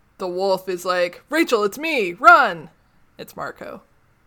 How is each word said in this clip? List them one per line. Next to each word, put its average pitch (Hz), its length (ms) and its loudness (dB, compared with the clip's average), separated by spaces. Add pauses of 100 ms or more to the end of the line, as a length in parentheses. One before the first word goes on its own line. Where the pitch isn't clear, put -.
(180)
the 185 100 -8
wolf 190 400 -2
is 180 160 -6
like, 180 460 -2
"Rachel, 262 340 2
it's 202 140 -2
me. 269 360 -4
Run." 233 540 4 (500)
It's - 180 -18
Marco. - 460 -12 (440)